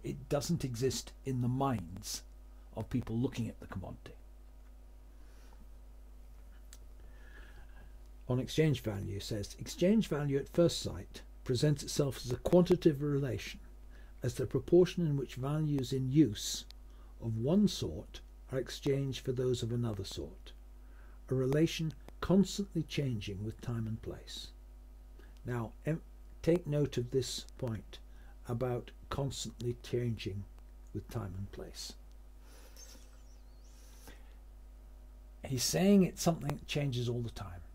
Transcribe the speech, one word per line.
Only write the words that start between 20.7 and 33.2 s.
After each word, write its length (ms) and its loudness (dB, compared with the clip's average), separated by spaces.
a 60 4
relation 580 4
constantly 640 4
changing 600 -2
with 160 -6
time 280 -2
and 140 -2
place." 500 -10
Now, 280 -2
em-, 160 0
take 260 4
note 280 2
of 140 0
this 380 0
point 400 -4
about 440 -2
constantly 720 -2
changing 640 -2
with 160 -6
time 260 -4
and 160 -6
place. 420 -10